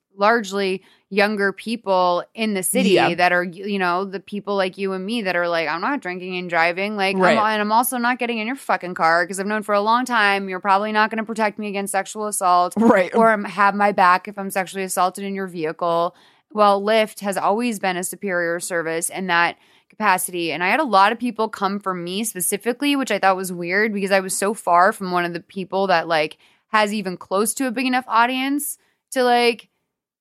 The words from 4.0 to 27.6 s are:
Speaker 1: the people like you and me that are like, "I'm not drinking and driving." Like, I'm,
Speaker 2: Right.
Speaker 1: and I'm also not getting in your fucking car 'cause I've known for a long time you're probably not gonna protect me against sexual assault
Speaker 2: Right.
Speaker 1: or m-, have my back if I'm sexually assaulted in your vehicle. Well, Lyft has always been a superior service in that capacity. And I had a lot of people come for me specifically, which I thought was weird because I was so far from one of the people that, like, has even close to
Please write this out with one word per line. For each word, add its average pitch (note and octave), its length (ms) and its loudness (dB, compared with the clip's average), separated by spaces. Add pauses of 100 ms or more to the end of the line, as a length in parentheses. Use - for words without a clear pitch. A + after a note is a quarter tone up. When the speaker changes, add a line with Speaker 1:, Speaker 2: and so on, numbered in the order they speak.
Speaker 1:
the F#3+ 140 -10
people G3+ 360 -8
like F#3+ 220 -2
you G3 160 -4
and F#3 120 -6
me A#3 160 -4
that F#3 140 -2
are F3 120 0
like, E3 220 0
"I'm E3 120 -4
not C4 200 -4
drinking F3+ 360 -8
and F3+ 120 -6
driving." F3 480 0
Like, F#3+ 180 0
I'm, F#3+ 60 2
Speaker 2:
Right. G#3+ 320 4
Speaker 1:
and G#3+ 80 0
I'm G#3 100 0
also B3 260 2
not A#3+ 220 -2
getting A#3+ 180 -4
in G#3+ 80 -6
your A#3+ 120 -6
fucking F#3 360 -4
car E3+ 320 4
'cause F#3 140 -8
I've G3 80 -4
known G#3+ 160 -2
for G#3 100 -2
a G3+ 80 2
long A3+ 240 2
time G3+ 440 2
you're F#3 100 -6
probably G3+ 320 2
not G#3+ 180 2
gonna A3 140 -4
protect G#3+ 360 -2
me G#3+ 100 -6
against G3 220 -4
sexual G3+ 360 -4
assault F3+ 500 2
Speaker 2:
Right. G#3 380 4
Speaker 1:
or A3+ 160 6
m-, G#3 140 -2
have G3+ 280 2
my G#3 200 2
back F#3 340 4
if G#3 100 -12
I'm G3 120 -8
sexually F#3+ 340 -4
assaulted F#3 400 -2
in G3 100 -6
your F#3+ 140 -6
vehicle. E3+ 640 -2 (400)
Well, G3+ 280 4
Lyft G#3+ 400 2
has G3 160 -4
always G#3 420 0
been F#3 180 -2
a F3+ 60 -4
superior F3 560 -4
service E3 500 -4
in F#3 180 -8
that E3+ 280 2 (340)
capacity. F#3 600 0
And D#3+ 120 -2
I F3+ 60 0
had A#3+ 100 2
a D#4+ 60 0
lot G3+ 260 6
of A3+ 80 -4
people A3 300 -2
come G3+ 300 -4
for F#3+ 140 -6
me F3+ 320 -6
specifically, A#3 680 -4
which C4+ 160 -2
I G3 80 0
thought F#3+ 180 4
was F#3 160 -6
weird F#3 400 -2
because G3 180 -2
I G3 80 4
was F#3+ 180 -4
so G3+ 160 -2
far F3+ 380 4
from F#3 200 -8
one F3 140 0
of E3+ 80 -6
the E3+ 80 -8
people G3 460 -4
that, E3 200 2
like, D#3 300 0 (320)
has G#3+ 240 2
even F#3 240 -6
close G#3 380 -2
to C4+ 120 -2